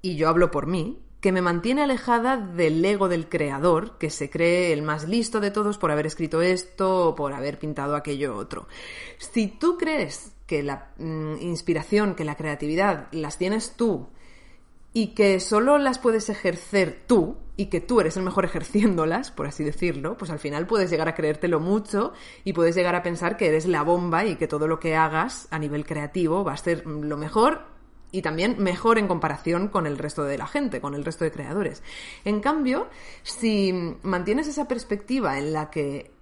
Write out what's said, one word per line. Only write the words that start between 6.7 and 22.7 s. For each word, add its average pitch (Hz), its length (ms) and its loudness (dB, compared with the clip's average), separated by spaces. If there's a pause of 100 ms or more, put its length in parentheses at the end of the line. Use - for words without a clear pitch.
o 160 60 0
por 143 180 -2
haber 143 240 -6
pintado 147 380 -2
aquello 143 400 -4
otro. - 320 -10 (500)
Si 220 300 -2
tú 339 300 0
crees 208 560 -2 (120)
que 147 180 -2
la, 139 340 -6
mm, 156 440 -6
inspiración, 175 760 0
que 160 80 -6
la 147 120 -4
creatividad 156 760 -2
las 151 260 -6
tienes 208 380 -2
tú 190 320 0 (840)
y 220 140 2
que 196 320 4
solo 233 400 4
las 262 200 2
puedes 226 300 2
ejercer 180 800 0
tú 214 300 4 (200)
y 196 80 -2
que 170 160 -2
tú 240 180 2
eres 160 160 2
el 190 80 -2
mejor 185 220 2
ejerciéndolas, 175 840 2
por 147 160 -6
así 151 160 -6
decirlo, 156 540 -2
pues 165 120 -8
al 156 100 -6
final 147 280 -4
puedes 196 240 2
llegar 165 160 2
a 160 80 -2
creértelo 156 440 0
mucho 208 540 0 (300)
y 196 100 -2
puedes 170 220 4